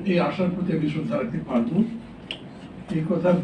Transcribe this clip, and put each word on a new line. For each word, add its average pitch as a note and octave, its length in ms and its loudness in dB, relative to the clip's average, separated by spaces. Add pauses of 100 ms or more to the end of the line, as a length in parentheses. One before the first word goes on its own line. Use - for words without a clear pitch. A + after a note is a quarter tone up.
এই F3+ 140 4
আশার F3+ 300 2
প্রতি D#3+ 280 0
আমি D3+ 120 0
শ্রদ্ধা - 280 -2
রাখতে - 300 -4
পারবো। B2+ 360 2 (1120)
এই D#3 140 2
কথা F3+ 220 4 (120)